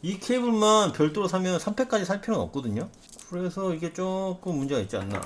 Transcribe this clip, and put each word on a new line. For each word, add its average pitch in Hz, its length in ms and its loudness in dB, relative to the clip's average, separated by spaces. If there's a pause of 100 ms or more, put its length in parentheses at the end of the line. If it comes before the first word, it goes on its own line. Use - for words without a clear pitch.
이 185 160 -4
케이블만 214 760 4
별도로 156 340 2
사면 185 320 2
삼 214 160 -2
팩까지 233 300 0
살 196 160 -2
필요는 202 240 0
없거든요. 123 440 -4 (400)
그래서 180 440 -2
이게 165 200 -4
조금 185 640 -2
문제가 139 240 0
있지 101 160 -4
않나 98 280 -4